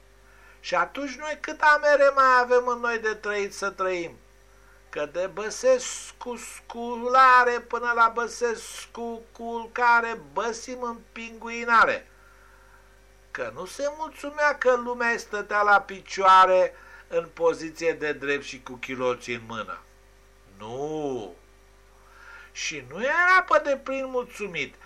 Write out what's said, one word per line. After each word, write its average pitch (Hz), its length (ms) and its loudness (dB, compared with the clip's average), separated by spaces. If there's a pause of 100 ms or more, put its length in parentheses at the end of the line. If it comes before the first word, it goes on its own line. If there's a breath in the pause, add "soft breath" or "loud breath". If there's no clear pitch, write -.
(600 soft breath)
Și - 160 -6
atunci 254 400 -4
noi 302 240 -10
câta 302 420 2
mere 285 280 6
mai 262 300 4
avem 247 280 2
în 240 120 -4
noi 233 200 -4
de 214 140 -2
trăit 208 400 -6
să 196 160 -4
trăim? 185 480 -6 (720 soft breath)
Că 151 160 -6
de 170 220 -6
Băsescu 220 1080 -2
sculare 240 1200 2
până 233 360 -4
la 233 180 4
Băsescu 233 1080 -6 (100)
culcare 233 920 0 (120)
băsim 233 480 -6
în 233 160 -8 (140)
pinguinare. 226 1000 0 (1200 soft breath)
Că 120 220 -10
nu 165 120 -12
se 277 320 -6
mulțumea 294 600 -2
că 254 180 2
lumea 240 340 -2
îi 226 100 0
stătea 208 420 -4
la 202 200 6
picioare 185 960 4 (320 loud breath)
în 170 260 -2
poziție 160 600 -2
de 151 200 -4
drept 139 300 -4
și 131 180 -14
cu - 120 -14
chiloții 123 600 -6
în 117 140 -10
mână. 107 320 -10 (800)
Nu! 127 800 -8 (1160 loud breath)
Și 147 360 -10
nu 170 140 -10
era 349 460 4
pe 311 140 4
deplin 269 420 -4
mulțumit, 202 720 -8 (100)